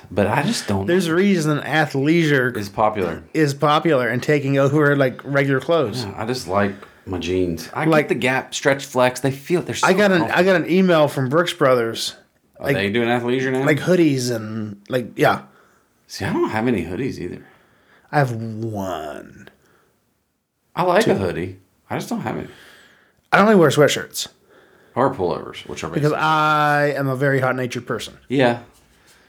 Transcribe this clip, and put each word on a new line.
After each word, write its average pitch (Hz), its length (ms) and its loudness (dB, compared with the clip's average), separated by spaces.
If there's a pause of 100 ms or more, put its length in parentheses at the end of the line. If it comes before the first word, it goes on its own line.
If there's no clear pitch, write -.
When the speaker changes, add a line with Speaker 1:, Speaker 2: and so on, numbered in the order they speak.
Speaker 1:
but 98 180 2
I 113 160 0
just 220 240 -4
don't. 98 200 -2
Speaker 2:
There's 175 200 0
a 160 80 0
reason 170 440 2
athleisure 143 1000 0
Speaker 1:
Is 101 100 -6
popular. 98 560 -2 (100)
Speaker 2:
is 151 200 2
popular 147 560 2
and 120 140 -2
taking 139 340 0
over, 143 380 4
like, 131 280 0
regular 139 380 0
clothes. 127 420 0
Speaker 1:
Yeah, 101 140 -8
I 107 80 -6
just 117 220 -6
like 101 260 0 (320)
my 92 140 -6
jeans. 87 540 -2
I 147 120 -4
Speaker 2:
Like, 156 200 4
Speaker 1:
get 147 40 -14
the 156 60 0
Gap 127 400 -2
Stretch 139 300 0
Flex. 127 340 0
They 135 120 0
feel, 151 300 -4
they're 120 140 -8
so - 120 0
Speaker 2:
I 180 60 4
got 196 180 4
an, 180 80 4
Speaker 1:
comfortable. - 200 0
Speaker 2:
I 180 40 4
got 185 180 4
an 135 80 -6
email 170 380 4
from 135 220 -2
Brooks 170 240 0
Brothers. 120 600 0 (440)
Speaker 1:
Are - 80 -12
Speaker 2:
Like, 143 80 0
Speaker 1:
they 98 140 0
doing 117 180 0
athleisure 123 440 0
now? 131 140 -2
Speaker 2:
like, 151 140 2
hoodies 135 560 2
and, 107 540 -8
like, 123 260 -4
yeah. 127 280 2 (640)
Speaker 1:
See, - 180 -8
I 165 80 -2
don't 349 160 0
have 110 180 -2
any 107 160 0
hoodies 92 360 -6
either. 90 260 -12 (680)
Speaker 2:
I 147 80 0
have 131 120 0
one. 98 1160 -10 (1300)
Speaker 1:
I 165 80 -2
like 180 220 2
Speaker 2:
Two. - 60 2
Speaker 1:
a - 40 2
hoodie. 92 440 -4 (300)
I 113 80 -6
just 175 120 -8
don't 214 120 -6
have 110 160 -6
any. - 100 -10 (840)
Speaker 2:
I 170 100 4
only 214 140 6
wear 165 140 6
sweatshirts. - 600 0 (680)
Speaker 1:
Or 123 180 0
pullovers, - 540 -6
which - 160 -10
are 165 60 -8
Speaker 2:
Because 151 220 0
Speaker 1:
basically - 120 -4
Speaker 2:
I 151 680 2
am 135 160 -2
a 131 80 -2
very 135 240 0
hot-natured 127 440 -4
person. - 320 -10 (120)
Speaker 1:
Yeah. 123 320 2 (680)